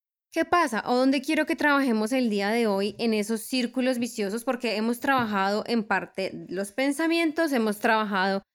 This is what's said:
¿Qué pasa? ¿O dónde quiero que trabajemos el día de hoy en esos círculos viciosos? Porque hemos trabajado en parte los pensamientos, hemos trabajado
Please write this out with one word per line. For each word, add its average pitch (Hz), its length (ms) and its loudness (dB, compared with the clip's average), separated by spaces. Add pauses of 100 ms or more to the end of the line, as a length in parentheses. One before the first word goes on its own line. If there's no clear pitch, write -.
(320)
¿Qué 330 120 0
pasa? 320 400 2
¿O 247 120 2
dónde 269 260 2
quiero 311 240 0
que 320 80 -2
trabajemos 269 560 2
el 254 180 0
día 202 200 0
de 233 180 2
hoy 202 320 0
en 226 160 0
esos 214 280 -2
círculos 247 580 -2
viciosos? 226 420 -4
Porque 240 320 -2
hemos 233 240 -2
trabajado 214 680 0
en 233 160 0
parte 185 640 -4
los 196 240 -6
pensamientos, 320 800 0
hemos 220 260 0
trabajado 202 640 0 (120)